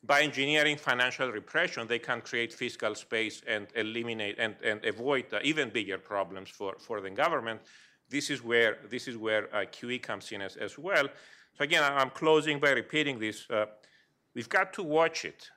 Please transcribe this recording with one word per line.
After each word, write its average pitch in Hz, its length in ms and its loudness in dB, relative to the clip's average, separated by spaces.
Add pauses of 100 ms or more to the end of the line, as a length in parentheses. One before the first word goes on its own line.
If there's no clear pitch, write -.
by 143 200 6
engineering 147 540 2
financial 127 540 0
repression, 117 540 -2
they 117 140 0
can 117 220 -4
create 117 300 -4
fiscal 113 440 -4
space 110 520 -4
and 107 280 -2
eliminate 110 640 -4
and, 113 240 -2
and 107 200 -2
avoid, 120 480 -2
uh, 107 120 -2
even 143 260 0
bigger 95 300 -4
problems 95 500 -6
for, 98 300 -8
for 110 220 -8
the 95 100 -8
government. 117 500 0 (480)
This 143 220 -4
is 123 120 -4
where, 117 360 4 (100)
this 120 180 -8
is 120 80 -8
where, 107 400 0
uh, 98 160 0
Q 120 200 -10
E 123 80 -4
comes 104 320 -8
in 101 100 -8
as, 95 140 -8
as 101 240 -8
well. 156 280 2 (480)
So 143 80 -2
again, 156 200 4
I, 139 140 2
I'm 131 120 4
closing 156 500 4
by 143 120 6
repeating 135 480 0
this. 107 280 -4
Uh, 107 200 2 (680)
we've 117 160 -8
got 190 240 2
to - 80 -8
watch 160 420 2
it. - 340 -12